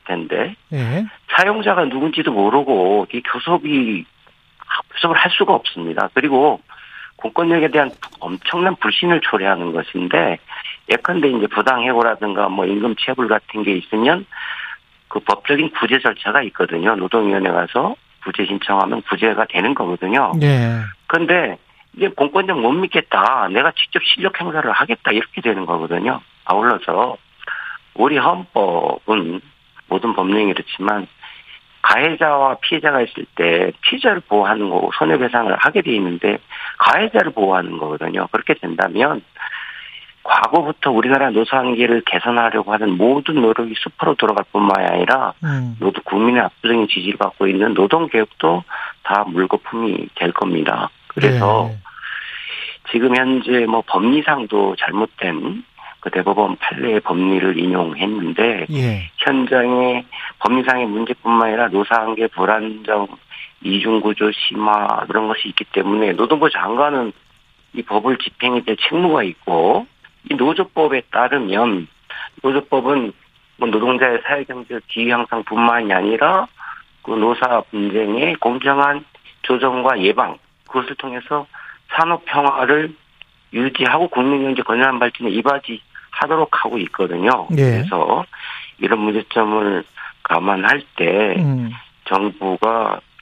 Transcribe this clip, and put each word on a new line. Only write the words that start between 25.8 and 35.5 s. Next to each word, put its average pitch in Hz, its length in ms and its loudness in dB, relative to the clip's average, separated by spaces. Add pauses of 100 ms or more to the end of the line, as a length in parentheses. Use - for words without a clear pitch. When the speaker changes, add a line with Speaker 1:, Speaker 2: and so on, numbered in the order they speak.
Speaker 1:
아울러서 110 720 0 (800)
우리 143 220 2
헌법은 98 1200 0 (460)
모든 117 260 -2
법령이 98 400 2
그렇지만 95 540 -4 (760)
가해자와 143 800 2
피해자가 147 400 0
있을 - 320 -4
때 85 380 2 (100)
피해자를 254 460 2
보호하는 104 420 2
거고 - 300 0
손해배상을 123 580 2